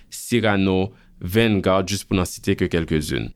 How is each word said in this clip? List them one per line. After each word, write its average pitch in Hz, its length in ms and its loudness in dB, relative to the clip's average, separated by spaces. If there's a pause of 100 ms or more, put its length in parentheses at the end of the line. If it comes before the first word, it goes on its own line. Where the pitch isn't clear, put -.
(100)
Cyrano, 98 840 0 (280)
Vanguard, 98 680 2
juste 101 180 -4
pour - 120 -2
n'en 90 80 2
citer - 320 -2
que 95 80 0
quelques-unes. 78 720 -2